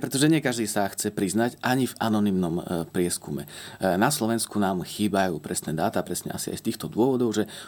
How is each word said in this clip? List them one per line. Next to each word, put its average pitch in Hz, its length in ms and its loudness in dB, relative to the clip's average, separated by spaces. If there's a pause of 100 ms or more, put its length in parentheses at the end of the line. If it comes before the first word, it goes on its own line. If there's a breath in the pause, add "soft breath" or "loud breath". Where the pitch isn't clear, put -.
pretože 135 240 2
nie 156 160 4
každý 117 240 0
sa 101 240 0
chce - 160 -4
priznať 104 560 0
ani 127 240 2
v - 80 -6
anonymnom, 98 640 2
e, - 40 -6 (280)
prieskume. 82 560 -2
E, - 480 -2
na 117 160 4
Slovensku 113 480 0
nám 95 240 0
chýbajú 95 560 0
presné - 320 -6
dáta, 87 320 0
presne - 320 -6
asi - 160 -6
aj - 80 -6
z - 80 -10
týchto - 240 -6
dôvodov, 123 400 2
že 104 160 0 (200 loud breath)